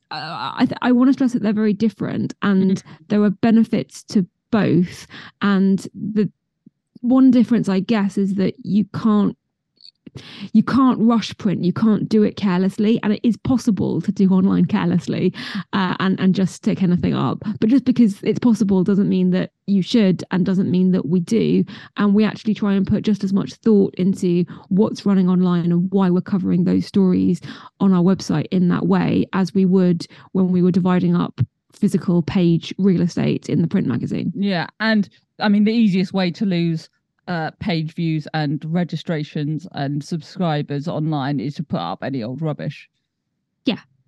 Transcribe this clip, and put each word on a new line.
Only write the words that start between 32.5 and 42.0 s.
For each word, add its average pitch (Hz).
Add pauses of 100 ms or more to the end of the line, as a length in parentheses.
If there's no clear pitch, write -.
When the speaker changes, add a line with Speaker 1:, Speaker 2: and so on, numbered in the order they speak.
Speaker 1:
real 185
estate 156
in -
the 165
print -
magazine. -
Speaker 2:
Yeah. 190 (100)
And 214 (320)
I 214
mean, 208
the 220
easiest 202
way 185
to -
lose, 170 (380)
uh, 160
page 160
views 160
and 151
registrations 156
and 143
subscribers 151
online 147
is 139
to -
put -
up 85